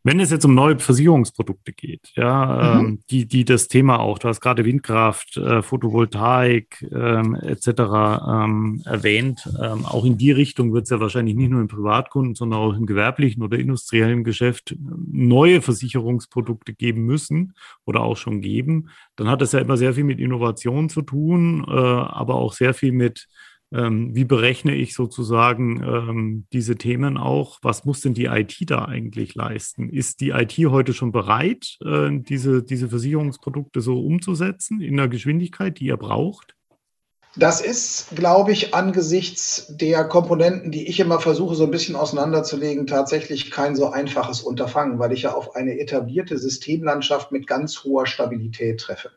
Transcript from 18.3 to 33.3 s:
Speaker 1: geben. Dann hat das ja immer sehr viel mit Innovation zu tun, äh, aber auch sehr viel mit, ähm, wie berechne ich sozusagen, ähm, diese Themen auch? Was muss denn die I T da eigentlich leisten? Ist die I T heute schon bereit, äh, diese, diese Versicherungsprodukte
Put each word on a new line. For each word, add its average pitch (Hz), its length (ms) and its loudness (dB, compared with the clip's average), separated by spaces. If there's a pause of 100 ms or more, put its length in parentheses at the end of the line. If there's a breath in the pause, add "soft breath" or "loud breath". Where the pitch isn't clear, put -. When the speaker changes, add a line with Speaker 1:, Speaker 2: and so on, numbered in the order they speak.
Speaker 1:
geben. 131 480 -4 (300 loud breath)
Dann 110 120 -2
hat 127 120 0
das 127 100 0
ja 139 80 2
immer 127 160 0
sehr 127 200 0
viel 143 100 -2
mit 135 140 -2
Innovation 123 680 -2
zu 156 140 -6
tun, 160 680 0
äh, - 60 -6
aber 123 640 0
auch 123 180 -2
sehr 127 200 2
viel 131 200 0
mit, 120 340 0 (440 soft breath)
ähm, 117 440 -2
wie 127 100 2
berechne 123 480 2
ich 131 220 -4
sozusagen, 120 880 0
ähm, 113 680 -4
diese 117 240 -2
Themen 127 420 -2
auch? 131 440 -2
Was 117 240 -2
muss 139 160 -2
denn 127 140 0
die 120 100 -2
I 117 200 0
T - 200 -10
da 117 200 -2
eigentlich 110 500 -8
leisten? 117 540 -8
Ist - 320 -6
die 139 80 -2
I 120 180 0
T 160 180 0
heute 131 260 2
schon 120 200 -4
bereit, 113 760 -2
äh, 147 260 0
diese, 131 520 0
diese 127 260 -4
Versicherungsprodukte 139 920 -4